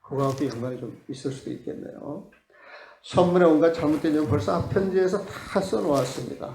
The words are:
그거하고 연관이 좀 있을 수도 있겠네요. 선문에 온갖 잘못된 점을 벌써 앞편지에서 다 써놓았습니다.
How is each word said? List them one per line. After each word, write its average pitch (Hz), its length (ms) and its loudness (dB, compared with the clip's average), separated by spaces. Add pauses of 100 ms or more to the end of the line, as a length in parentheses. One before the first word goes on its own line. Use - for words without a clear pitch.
그거하고 139 420 -2
연관이 120 340 -6
좀 110 160 -10 (140)
있을 135 220 -6
수도 - 200 -12
있겠네요. - 760 -12 (720)
선문에 180 440 4
온갖 160 280 6
잘못된 151 400 0
점을 151 160 0
벌써 160 280 0
앞편지에서 190 680 0
다 - 340 -4
써놓았습니다. 147 960 -2